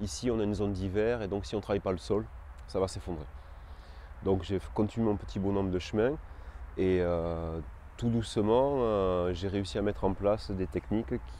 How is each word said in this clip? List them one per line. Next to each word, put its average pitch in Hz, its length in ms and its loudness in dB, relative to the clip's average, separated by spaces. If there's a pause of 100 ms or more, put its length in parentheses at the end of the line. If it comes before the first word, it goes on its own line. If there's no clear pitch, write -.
Ici, 104 300 -2
on 113 80 2
a 107 60 2
une 104 100 2
zone 101 180 0
d'hiver, 104 500 0
et 98 60 -2
donc 98 180 -2
si - 100 -4
on 101 40 0
travaille 101 200 0
pas 98 120 0
le 90 60 0
sol, 107 260 0 (420)
ça - 140 -2
va 92 80 4
s'effondrer. » 85 380 -6 (1000)
Donc 95 180 4
j'ai 95 180 -2 (140)
continué 113 320 2
mon 104 100 4
petit - 220 -6
bonhomme 98 320 2
de 90 80 2
chemin, 110 340 2 (640)
et, 92 240 4
euh, 82 600 0 (360)
tout 120 120 0
doucement, 117 720 4
euh, 92 540 4
j'ai 90 160 -2
réussi 101 300 -2
à 101 40 2
mettre 101 220 0
en 95 100 2
place 104 360 2
des 95 160 0
techniques - 480 0 (260)